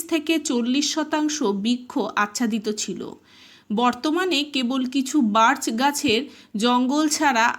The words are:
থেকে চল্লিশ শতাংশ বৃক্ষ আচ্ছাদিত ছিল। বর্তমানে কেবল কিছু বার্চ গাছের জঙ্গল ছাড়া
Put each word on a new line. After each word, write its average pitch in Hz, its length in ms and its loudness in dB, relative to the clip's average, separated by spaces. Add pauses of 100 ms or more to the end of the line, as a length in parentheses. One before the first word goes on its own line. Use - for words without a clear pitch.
থেকে 330 300 0
চল্লিশ 254 540 0
শতাংশ 302 440 -2 (240)
বৃক্ষ 247 300 -2 (260)
আচ্ছাদিত 208 500 -2 (100)
ছিল। 170 260 -8 (640)
বর্তমানে 277 720 0 (140)
কেবল 262 320 0
কিছু 262 320 -2 (140)
বার্চ 226 320 4 (100)
গাছের 262 480 0 (360)
জঙ্গল 247 520 2
ছাড়া 269 360 2 (140)